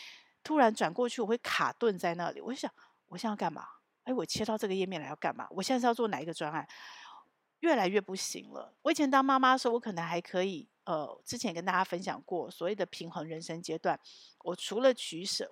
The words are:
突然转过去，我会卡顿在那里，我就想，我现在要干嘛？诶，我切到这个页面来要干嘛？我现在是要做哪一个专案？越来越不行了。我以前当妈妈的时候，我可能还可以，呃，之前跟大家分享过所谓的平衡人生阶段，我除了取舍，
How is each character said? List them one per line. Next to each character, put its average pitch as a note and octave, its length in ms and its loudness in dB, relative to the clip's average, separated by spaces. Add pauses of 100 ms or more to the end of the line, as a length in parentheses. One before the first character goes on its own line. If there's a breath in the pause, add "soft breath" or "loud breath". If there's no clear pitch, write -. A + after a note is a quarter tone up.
(440 loud breath)
突 D#4 140 2
然 A#3 140 8
转 E3+ 200 0
过 A#3+ 160 0
去， - 120 -4
我 G#3+ 60 0
会 A3+ 120 2
卡 - 340 0
顿 G#3 260 2
在 E3+ 160 0
那 E3+ 160 -2
里， - 100 -8
我 A3+ 120 -8
就 C#4 40 -8
想， - 160 -8 (360 soft breath)
我 F3 100 -14
现 - 100 -8
在 - 20 0
要 G#3 60 -2
干 F3 160 -2
嘛？ - 140 -12 (380)
诶， B3 80 -4
我 B3+ 120 0
切 - 200 -4
到 A3 120 0
这 G#3+ 120 -2
个 F#3+ 60 -2
页 F#3+ 120 0
面 F#3 140 -6
来 D3 80 -10
要 D3+ 80 -8
干 C#3+ 180 -2
嘛？ - 160 -12
我 F3+ 100 -6
现 C4 140 0
在 B3 60 2
是 B3 60 2
要 A#3 60 6
做 A#3 140 0
哪 D#3+ 140 -2
一 D3+ 40 -8
个 E3+ 80 -4
专 D#3 200 -4
案？ D#3 120 -2 (920 loud breath)
越 E4 160 4
来 G3 140 4
越 G3+ 120 2
不 F#3+ 140 -4
行 - 360 -8
了。 B2+ 220 -12 (100)
我 D4+ 100 4
以 - 20 0
前 D4 160 4
当 C4+ 140 6
妈 C4+ 120 4
妈 C4 160 6
的 C4 60 6
时 C4 80 -4
候， A#3 80 4
我 A#3+ 60 0
可 A3 120 -4
能 E3+ 120 -2
还 E3+ 160 0
可 F3+ 220 0
以， F#3 260 -4 (160)
呃， D3+ 400 -4
之 B3 140 -8
前 G3+ 160 -4
跟 E3+ 100 -4
大 F#3 80 2
家 F#3 120 4
分 F3 180 -2
享 F#3 200 -6
过 D#3+ 280 -4
所 - 160 -6
谓 G3+ 80 -2
的 G3 120 -2
平 - 220 -10
衡 E3+ 160 -8
人 D#3+ 160 -8
生 E3 220 -8
阶 E3 160 -6
段， E3 180 0 (440 loud breath)
我 F3 160 -4
除 - 240 -4
了 C4 120 8
取 F3 320 -8
舍， G3+ 280 -4